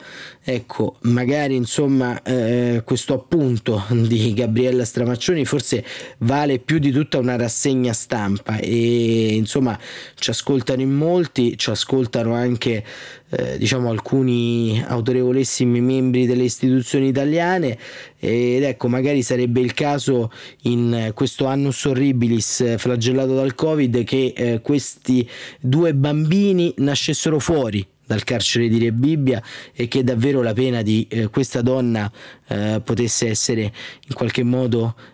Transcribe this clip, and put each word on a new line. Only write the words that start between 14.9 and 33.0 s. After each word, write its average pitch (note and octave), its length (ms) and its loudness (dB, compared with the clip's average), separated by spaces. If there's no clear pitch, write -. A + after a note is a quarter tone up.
membri B2+ 420 2
delle B2 200 2
istituzioni C3 640 0
italiane, D3 680 0
ed B2 440 0
ecco, B2+ 260 -2
magari C3+ 320 2
sarebbe B2 400 0
il A#2+ 140 0
caso C3+ 580 0
in A#2 500 0
questo C#3 320 -2
annus C#3 400 -2
horribilis, B2+ 760 0
eh, A#2 160 0
flagellato B2+ 560 0
dal C3+ 200 0
covid, C3+ 480 0
che, C3 320 0
eh, A#2+ 280 -2
questi B2+ 680 0
due D#3 320 2
bambini D#3 840 2
nascessero C#3+ 600 0
fuori A2+ 480 0
dal G#2+ 160 -2
carcere A#2 440 0
di A2+ 100 4
Re A2+ 120 2
Bibbia C3 520 2
e A#2+ 120 -4
che C3 160 0
davvero B2+ 380 2
la A2+ 140 0
pena B2 260 0
di, G#2+ 300 0
eh, A2 180 -2
questa C3+ 320 -2
donna, A#2+ 500 0
eh, G#2+ 360 -2
potesse A#2 460 0